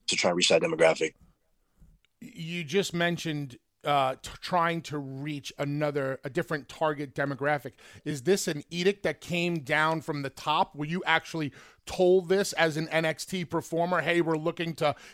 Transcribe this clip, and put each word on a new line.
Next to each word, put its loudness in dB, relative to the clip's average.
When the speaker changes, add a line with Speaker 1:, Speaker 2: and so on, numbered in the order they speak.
Speaker 1:
to -2
try 2
and 2
reach 2
that 6
demographic." 2
Speaker 2:
You -8
just 0
mentioned, -2
uh, 2
t-, -14
trying 0
to -8
reach -8
another, -2
a -8
different -4
target -2
demographic. -2
Is -6
this 2
an -4
edict 0
that -2
came 0
down 2
from -6
the -6
top? 0
Were -6
you -4
actually 0
told 4
this 2
as 2
an -4
N 2
X -4
T -4
performer, -2
"Hey, 2
we're 2
looking -4
to 2